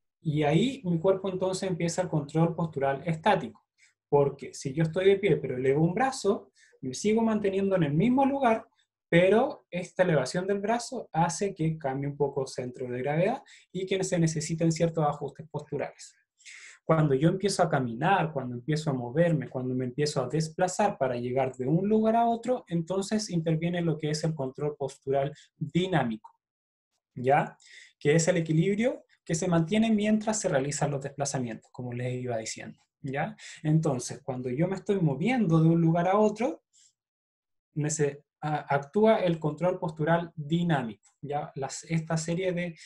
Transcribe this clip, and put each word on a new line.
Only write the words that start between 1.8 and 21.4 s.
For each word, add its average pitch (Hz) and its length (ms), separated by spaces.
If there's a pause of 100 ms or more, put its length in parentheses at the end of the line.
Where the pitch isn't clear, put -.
el 175 80
control 160 460
postural 139 500
estático, 170 580 (460)
porque 143 460
si 135 180
yo 160 80
estoy 185 240
de 196 140
pie 175 180
pero 131 180
elevo 135 280
un 175 100
brazo, 233 580 (300)
me 127 140
sigo 214 260
manteniendo 196 540
en 175 80
el 139 100
mismo 247 320
lugar, 262 400 (420)
pero 196 640
esta 175 320
elevación 175 460
del 202 120
brazo 226 540
hace 175 400
que 160 240
cambie 139 320
un 143 80
poco 139 240
el 131 60
centro 127 400
de 123 120
gravedad 165 440 (280)
y 185 140
que 190 180
se 180 140
necesiten 165 540
ciertos 165 340
ajustes 147 420
posturales. - 680 (680)
Cuando 151 300
yo 147 160
empiezo 190 320
a 165 80
caminar, 156 640
cuando 123 220
empiezo 151 340
a 131 40
moverme, 127 540
cuando 127 280
me 127 100
empiezo 139 380
a 123 40
desplazar 175 680
para 127 180
llegar 127 400